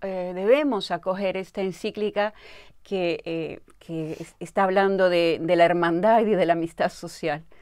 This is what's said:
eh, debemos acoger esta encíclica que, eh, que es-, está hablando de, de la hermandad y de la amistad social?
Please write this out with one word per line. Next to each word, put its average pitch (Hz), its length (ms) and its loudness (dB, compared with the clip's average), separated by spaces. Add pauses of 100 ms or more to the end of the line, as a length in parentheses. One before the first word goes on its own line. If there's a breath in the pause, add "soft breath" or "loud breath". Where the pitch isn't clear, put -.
eh, 185 340 -6
debemos 226 560 2
acoger 185 460 -4
esta 190 240 -8
encíclica 208 720 -4 (500 loud breath)
que, 180 440 -2
eh, 165 340 -6 (180)
que 160 400 -8
es-, - 220 -14
está 196 240 0
hablando 190 460 4
de, 170 320 2
de 170 140 2
la 170 100 6
hermandad 175 560 4
y 214 120 2
de 180 120 2
la 170 80 2
amistad 170 340 -4
social? 165 560 -8 (180 soft breath)